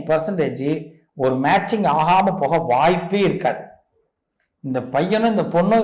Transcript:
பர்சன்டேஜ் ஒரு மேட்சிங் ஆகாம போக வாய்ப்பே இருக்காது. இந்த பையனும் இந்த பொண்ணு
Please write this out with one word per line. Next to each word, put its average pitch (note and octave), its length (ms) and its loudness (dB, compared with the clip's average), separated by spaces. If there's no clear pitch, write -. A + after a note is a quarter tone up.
பர்சன்டேஜ் D3+ 640 -2
ஒரு C3 220 0
மேட்சிங் F3+ 520 0
ஆகாம F3 460 2
போக D#3+ 280 0
வாய்ப்பே E3+ 580 2
இருக்காது. - 400 -2
இந்த C3 220 -6
பையனும் G3 480 0
இந்த F3+ 140 -2
பொண்ணு F#3+ 360 2